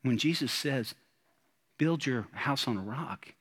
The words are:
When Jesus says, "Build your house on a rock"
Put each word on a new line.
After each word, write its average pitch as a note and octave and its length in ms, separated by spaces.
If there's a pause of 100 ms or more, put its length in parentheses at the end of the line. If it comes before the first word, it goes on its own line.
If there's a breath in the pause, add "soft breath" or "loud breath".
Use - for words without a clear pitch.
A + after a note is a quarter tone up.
When A#2+ 160
Jesus D3+ 340
says, C3+ 420 (840)
"Build D#3 280
your B2 260
house - 340
on A#2 100
a F#2+ 60
rock" C#3 580